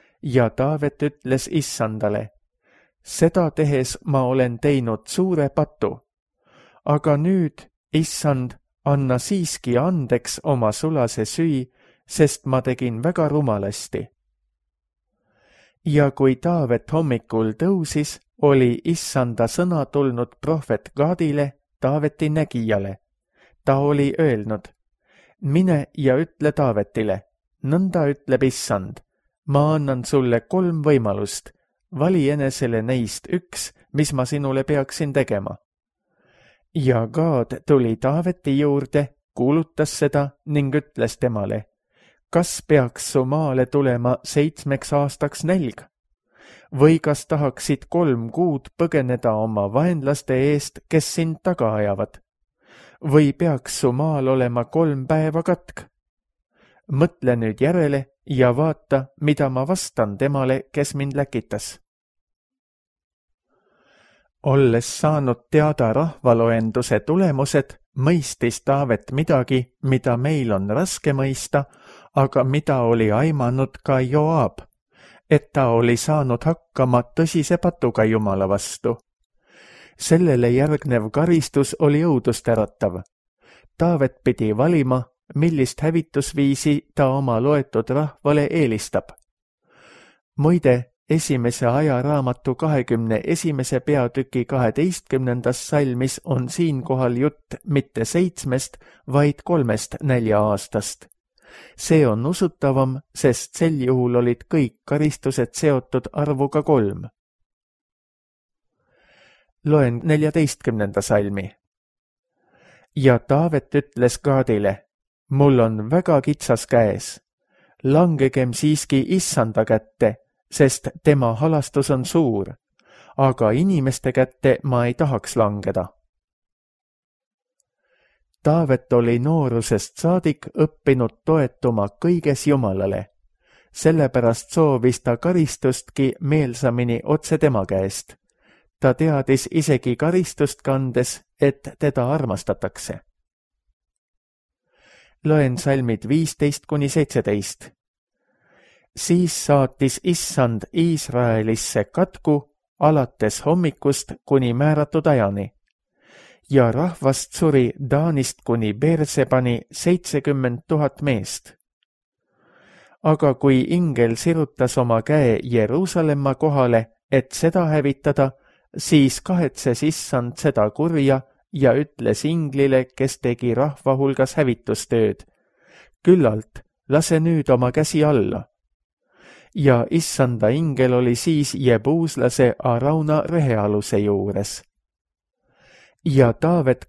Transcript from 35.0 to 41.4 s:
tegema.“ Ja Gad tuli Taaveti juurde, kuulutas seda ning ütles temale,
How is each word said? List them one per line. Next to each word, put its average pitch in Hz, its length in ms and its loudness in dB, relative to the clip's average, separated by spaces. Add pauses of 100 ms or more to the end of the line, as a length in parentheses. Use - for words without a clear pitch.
tegema.“ 110 440 -2 (1200)
Ja 123 320 0
Gad 131 580 -2
tuli 123 300 4
Taaveti 143 640 -2
juurde, 143 560 -2 (200)
kuulutas 151 640 -2
seda 143 300 0 (160)
ning 143 300 -2
ütles 117 440 -4
temale, 107 460 -4 (680)